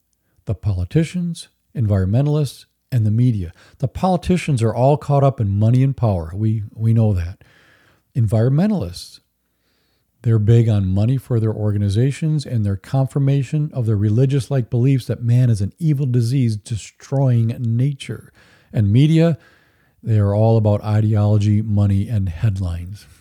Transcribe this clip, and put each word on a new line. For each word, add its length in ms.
the 100
politicians, 920
environmentalists, 880
and 160
the 60
media. 400
The 100
politicians 760
are 120
all 220
caught 280
up 160
in 180
money 240
and 140
power. 380
We, 380
we 200
know 200
that. 300
Environmentalists, 1040
they're 180
big 280
on 200
money 280
for 220
their 160
organizations 880
and 220
their 100
confirmation 960
of 140
their 100
religious-like 720
beliefs 360
that 160
man 260
is 120
an 180
evil 280
disease 500
destroying 1040
nature. 720
And 200
media, 460
they 180
are 140
all 220
about 280
ideology, 800
money, 460
and 200
headlines. 760